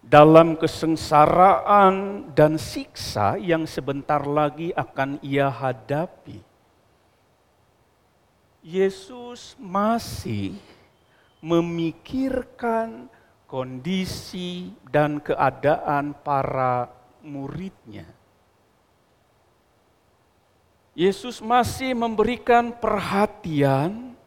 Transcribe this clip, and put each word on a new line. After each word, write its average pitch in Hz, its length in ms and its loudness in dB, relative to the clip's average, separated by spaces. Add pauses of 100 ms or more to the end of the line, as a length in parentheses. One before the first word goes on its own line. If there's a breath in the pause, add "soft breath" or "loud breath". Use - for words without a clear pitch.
Dalam 156 480 10
kesengsaraan 190 1800 2
dan 156 240 4
siksa 147 800 -6
yang 165 320 -2
sebentar 139 560 -4
lagi 147 480 -2
akan 139 480 -6
ia 139 320 -2
hadapi, 131 880 -8 (2250)
Yesus 196 960 -6
masih 202 960 -4 (880 soft breath)
memikirkan 226 1700 -4 (400 soft breath)
kondisi 180 1200 -8 (160)
dan 147 320 0
keadaan 143 960 -2
para 131 720 -2 (320)
muridnya. 139 880 -14 (3000)
Yesus 196 480 -2
masih 247 480 0
memberikan 233 800 0
perhatian 196 1400 -2 (120)